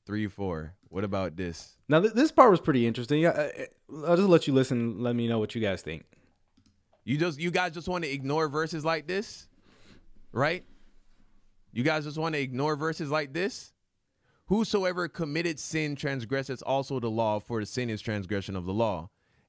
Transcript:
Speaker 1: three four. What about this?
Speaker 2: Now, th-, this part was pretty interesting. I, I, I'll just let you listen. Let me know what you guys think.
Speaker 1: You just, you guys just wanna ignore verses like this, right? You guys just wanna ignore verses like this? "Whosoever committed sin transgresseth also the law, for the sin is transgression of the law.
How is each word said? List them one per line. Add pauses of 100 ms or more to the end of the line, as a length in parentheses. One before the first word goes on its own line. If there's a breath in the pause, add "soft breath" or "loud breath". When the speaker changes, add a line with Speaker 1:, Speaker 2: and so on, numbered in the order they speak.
Speaker 1:
three
four. (140)
What
about
this? (120)
Speaker 2:
Now,
th-,
this
part
was
pretty
interesting.
I,
I, (380)
I'll
just
let
you
listen.
Let
me
know
what
you
guys
think. (960)
Speaker 1:
You
just,
you
guys
just
wanna
ignore
verses
like
this, (840 soft breath)
right? (1080)
You
guys
just
wanna
ignore
verses
like
this? (720)
"Whosoever
committed
sin
transgresseth
also
the
law,
for
the
sin
is
transgression
of
the
law. (400)